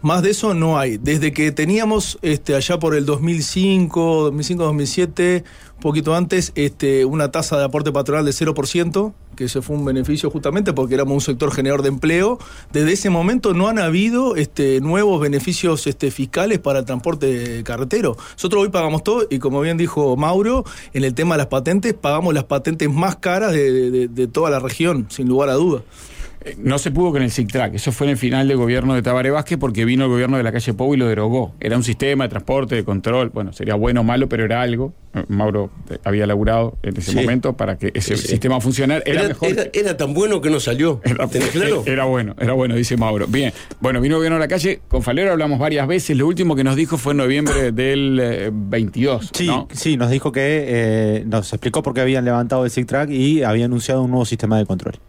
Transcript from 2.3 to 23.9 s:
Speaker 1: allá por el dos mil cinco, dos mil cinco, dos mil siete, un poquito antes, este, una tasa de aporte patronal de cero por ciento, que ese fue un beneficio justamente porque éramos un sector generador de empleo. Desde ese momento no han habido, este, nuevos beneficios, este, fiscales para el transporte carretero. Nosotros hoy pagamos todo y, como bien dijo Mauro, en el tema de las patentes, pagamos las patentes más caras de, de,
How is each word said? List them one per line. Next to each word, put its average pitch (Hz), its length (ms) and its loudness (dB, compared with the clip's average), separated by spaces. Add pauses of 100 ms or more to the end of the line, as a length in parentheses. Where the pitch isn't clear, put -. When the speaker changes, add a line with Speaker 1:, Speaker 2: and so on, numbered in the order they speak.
Speaker 1:
allá 139 240 0
por 160 160 0
el 147 100 2
dos 143 160 0
mil 165 220 0
cinco, 170 840 2
dos 143 60 0
mil 147 120 -4
cinco, 175 180 -2
dos 156 120 0
mil 147 120 0
siete, 180 560 0 (320)
un - 60 -20
poquito 156 340 0
antes, 180 400 0
este, 139 500 2
una 143 280 0
tasa 156 260 -2
de 139 60 2
aporte 143 260 -2
patronal 143 340 0
de 143 80 0
cero 156 220 0
por 143 140 -2
ciento, 180 440 0 (220)
que 131 120 -8
ese 127 140 -4
fue 147 160 -6
un 147 80 -4
beneficio 139 460 -2
justamente 165 420 -2
porque 135 220 0
éramos 139 200 0
un 139 60 2
sector 135 320 -2
generador 139 300 0
de 139 60 2
empleo. 165 500 0 (340)
Desde 151 200 2
ese 196 180 0
momento 185 440 2
no 180 120 2
han 226 140 0
habido, 214 560 2
este, 139 440 2
nuevos 180 400 2
beneficios, 151 680 0
este, 139 240 -2
fiscales 175 480 -2
para 139 200 0
el 123 40 -2
transporte 123 800 -2
carretero. 127 520 -2 (180)
Nosotros 202 280 0
hoy 202 60 2
pagamos 160 340 0
todo 220 260 0
y, 135 120 -2
como 139 220 0
bien 165 160 0
dijo 151 380 2
Mauro, 202 480 2 (280)
en 135 100 -2
el 131 120 0
tema 160 200 0
de 151 40 2
las 143 100 0
patentes, 180 460 0
pagamos 156 400 0
las 127 100 0
patentes 156 440 -2
más 175 280 0
caras 190 340 0
de, 143 220 4
de, 127 180 2